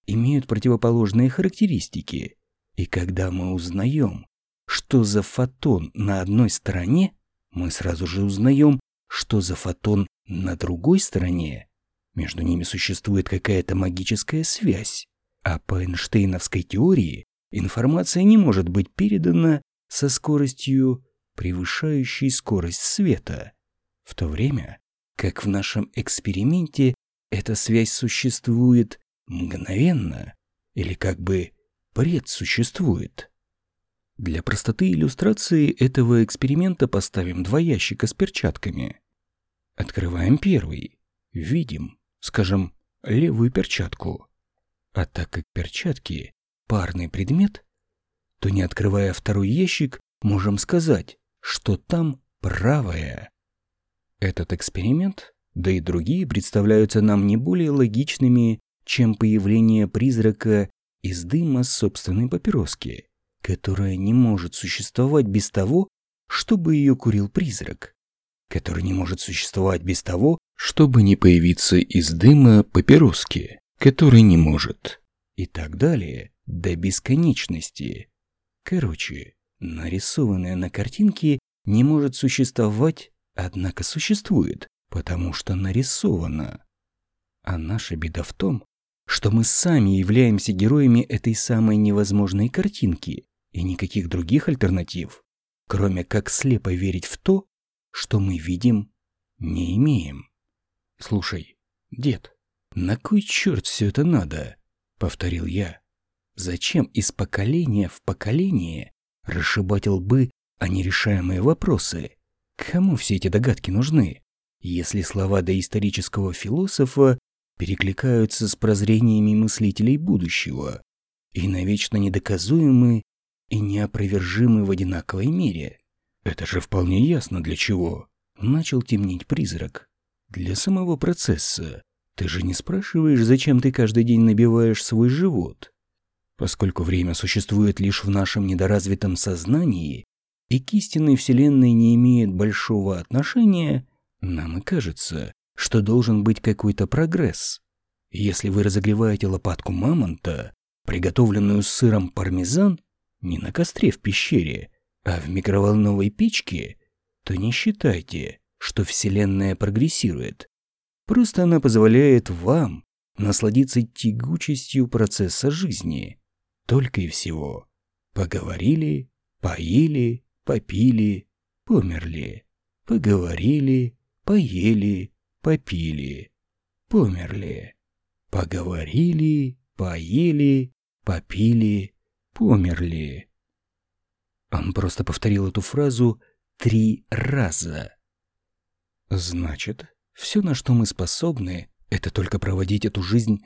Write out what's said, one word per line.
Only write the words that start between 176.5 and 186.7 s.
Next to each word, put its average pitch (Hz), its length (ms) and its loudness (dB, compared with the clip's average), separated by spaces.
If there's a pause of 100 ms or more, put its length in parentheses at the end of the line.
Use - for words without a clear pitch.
померли. 95 840 -2 (540)
Поговорили, 110 1300 -2 (180)
поели, 131 960 0 (300)
попили, 104 880 0 (400)
померли». 82 960 0 (1200)
Он 85 220 -4
просто - 300 -4
повторил 101 440 0
эту 95 140 -4
фразу 123 600 0 (360)
три 110 520 2